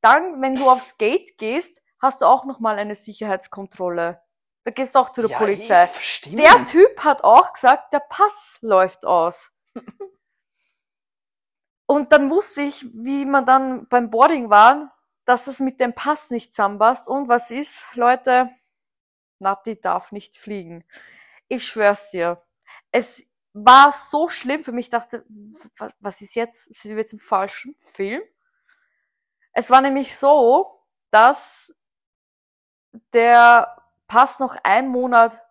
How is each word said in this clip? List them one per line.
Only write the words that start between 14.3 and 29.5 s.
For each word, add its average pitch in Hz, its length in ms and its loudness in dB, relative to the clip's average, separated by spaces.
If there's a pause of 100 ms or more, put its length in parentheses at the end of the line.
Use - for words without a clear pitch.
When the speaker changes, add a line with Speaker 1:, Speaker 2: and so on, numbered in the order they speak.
Speaker 1:
waren, 247 420 4 (340)
dass 247 220 0
es 269 140 -12
mit 262 180 -6
dem 240 140 -2
Pass 294 380 -8
nicht 240 220 -12
zusammenpasst. 208 540 -2
Und 269 220 -6
was 240 220 -2
ist, 277 340 -10 (100)
Leute? 247 540 0 (880)
Nati 196 400 -8
darf 180 320 -6
nicht - 260 -20
fliegen. 170 460 -16 (680)
Ich 254 180 -8
schwör's 202 440 -2
dir. 175 300 -6 (500)
Es - 340 -6 (280)
war 254 380 6
so 302 380 -6
schlimm 302 340 -8
für 262 80 -14
mich. 240 160 -8
Ich - 40 -20
dachte, 233 360 -10
w-, 214 600 -20 (100)
was 202 220 -14
ist 202 140 -16
jetzt? 226 380 -10
Sind - 180 -20
wir 214 80 -12
jetzt 214 140 -10
im 214 60 -20
falschen 196 600 -8
Film? 208 420 -10 (1300)